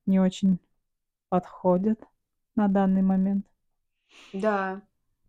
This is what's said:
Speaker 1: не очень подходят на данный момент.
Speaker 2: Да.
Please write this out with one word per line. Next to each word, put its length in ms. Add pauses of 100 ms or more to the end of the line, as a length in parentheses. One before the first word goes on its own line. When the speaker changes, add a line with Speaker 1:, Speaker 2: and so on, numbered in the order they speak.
Speaker 1:
не 140
очень 400 (720)
подходят 720 (540)
на 140
данный 340
момент. 440 (840)
Speaker 2:
Да. 480 (460)